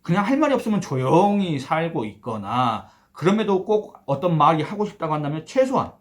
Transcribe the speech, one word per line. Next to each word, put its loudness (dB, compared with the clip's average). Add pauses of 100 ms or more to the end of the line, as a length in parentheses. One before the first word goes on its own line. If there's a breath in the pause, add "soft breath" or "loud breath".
그냥 0
할 0
말이 2
없으면 0
조용히 2
살고 -4
있거나 -4 (260 soft breath)
그럼에도 0
꼭 -2
어떤 0
말이 4
하고 -4
싶다고 -6
한다면 -4
최소한 0 (100)